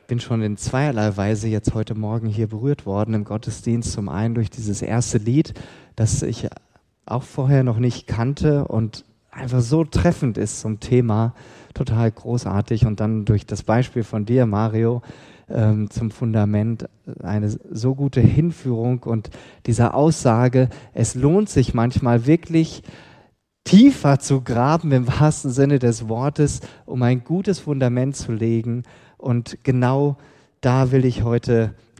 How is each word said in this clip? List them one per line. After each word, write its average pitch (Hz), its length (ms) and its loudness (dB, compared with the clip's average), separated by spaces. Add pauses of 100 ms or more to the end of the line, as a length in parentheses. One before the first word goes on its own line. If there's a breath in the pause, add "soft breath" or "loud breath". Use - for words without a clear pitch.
bin 120 140 -4
schon 113 200 -4
in 104 160 -2
zweierlei 117 600 -2
Weise 104 320 -2
jetzt 107 260 -2
heute 110 220 -4
Morgen 110 320 -4
hier 110 180 -2
berührt 113 400 -4
worden 104 260 -2
im 107 120 -2
Gottesdienst. 113 640 -4
Zum 101 180 -6
einen 110 280 -4
durch 113 140 -2
dieses 104 300 -6
erste 117 380 -2
Lied, 120 340 0 (440 loud breath)
das - 260 0
ich - 240 -6 (600)
auch 127 180 -6
vorher 135 400 2
noch 117 140 0
nicht 123 280 -2
kannte 143 600 0
und 110 360 -4 (280)
einfach 127 280 -2
so 139 220 2
treffend 151 560 0
ist 104 220 -4
zum 107 180 -6
Thema, 117 560 0 (400 loud breath)
total 113 380 0
großartig. 110 760 -2
Und 104 140 -2
dann 107 240 -2
durch 104 220 2
das - 180 -8
Beispiel 117 400 0
von 104 220 -6
dir, 120 200 2
Mario, 110 560 0 (460 loud breath)
ähm, 107 420 0
zum 113 220 -6
Fundament, 110 760 -2 (320)
eine 104 300 -2
so 123 460 -4
gute 135 240 -2
Hinführung 123 840 2
und 113 280 -4 (360 loud breath)
dieser 117 300 2
Aussage, 127 720 4 (260 loud breath)
es - 220 -2
lohnt 165 320 2
sich - 260 0
manchmal 120 520 0
wirklich 160 580 0 (840 loud breath)
tiefer 196 540 8
zu 135 220 0
graben 139 500 0
im 127 160 2
wahrsten 151 420 2
Sinne 139 280 4
des 117 300 0
Wortes, 139 520 -2 (260 loud breath)
um 127 160 -4
ein 123 220 2
gutes 185 340 -2
Fundament 135 580 -2
zu - 160 -8
legen. 117 520 -2 (340 loud breath)
Und 120 460 -4
genau 135 520 2 (440 soft breath)
da 127 320 2
will 131 120 4
ich 117 200 0
heute 117 500 0 (260 soft breath)